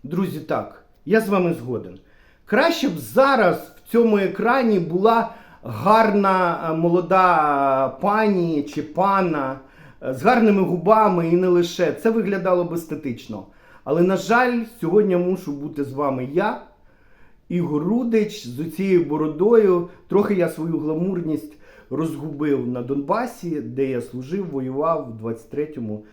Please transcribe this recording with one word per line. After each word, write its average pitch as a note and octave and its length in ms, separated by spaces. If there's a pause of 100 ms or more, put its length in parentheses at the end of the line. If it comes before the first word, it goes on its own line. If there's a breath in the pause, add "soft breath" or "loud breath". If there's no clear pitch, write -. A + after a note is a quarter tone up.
Друзі, E3+ 340
так, - 460 (200)
я G#3+ 160
з G3 80
вами F3+ 240
згоден. G#2+ 460 (460 soft breath)
Краще D#4+ 440
б E3 80
зараз A3 760
в - 160
цьому A3 260
екрані G#3+ 600
була F#3+ 540 (300 loud breath)
гарна, F#3 1080
е, - 20
молода D#3+ 1300
пані F#3 640
чи D3 200
пана, E3 760 (440 loud breath)
е, C3 100
з B2+ 100
гарними A3 380
губами F3+ 680
і - 20
не F3+ 160
лише. F3 460
Це - 160
виглядало F#3 540
б E3 100
естетично. B2+ 720 (380 soft breath)
Але, D#3 180
на F#3 160
жаль, A#3 460 (180)
сьогодні F#3 360
мушу F3+ 340
бути C#3+ 320
з B2+ 100
вами C3 400
я, G3+ 280 (880 soft breath)
Ігор D3+ 340
Рудич, A3 640
з B2 120
оцією E3+ 460
бородою. F3 840 (180 loud breath)
Трохи G3+ 280
я E3+ 140
свою D#3+ 300
гламурність D#3 720 (360 soft breath)
розгубив C#3+ 800
на B2 140
Донбасі, D3+ 800
де B2 240
я B2+ 160
служив, D#3 480
воював C#3 600
в A2 80
двадцять A2+ 320
третьому A#2 640